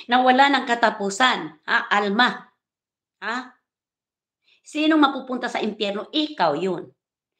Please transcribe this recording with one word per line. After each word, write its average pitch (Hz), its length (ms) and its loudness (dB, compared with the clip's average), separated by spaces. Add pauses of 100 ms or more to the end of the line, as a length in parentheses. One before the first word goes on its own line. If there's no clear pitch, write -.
na 254 160 4
wala 254 240 6
ng 269 160 0
katapusan, 214 1040 -2
ha, 214 100 0 (140)
Alma, 208 400 2 (880)
ha? 214 160 -6 (1300)
Sinong 311 400 2
mapupunta 254 480 -4
sa 226 80 -4
impyerno? 208 480 -6
Ikaw 277 480 -2
yun. 160 320 -6 (520)